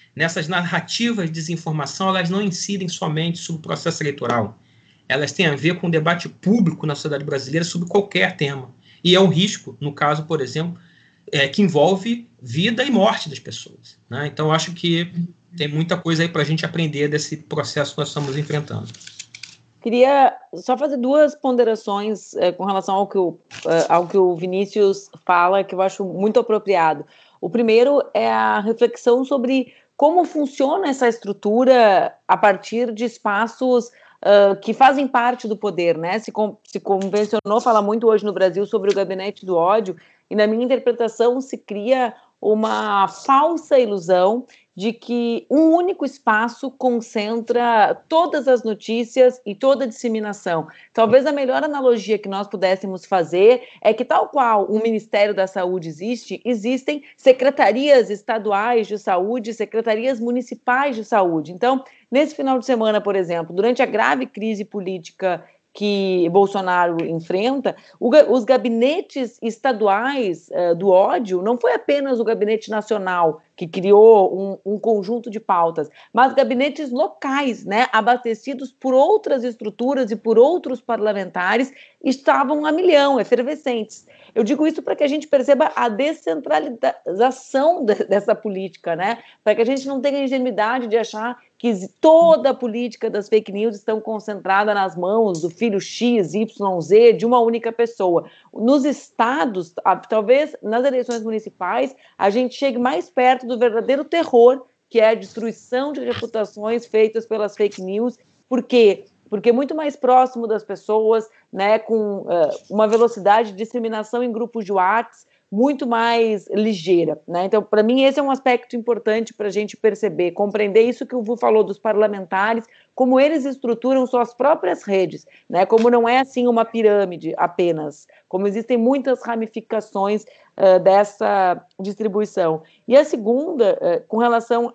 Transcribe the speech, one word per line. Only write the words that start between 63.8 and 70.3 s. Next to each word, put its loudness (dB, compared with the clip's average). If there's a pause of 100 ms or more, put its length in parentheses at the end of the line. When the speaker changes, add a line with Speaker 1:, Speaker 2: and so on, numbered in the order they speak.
Speaker 2:
a 2
grave 0
crise -6
política -8 (280)
que 0
Bolsonaro 0
enfrenta, -4 (240)
o -2
ga-, 6
os 0
gabinetes -2
estaduais, -2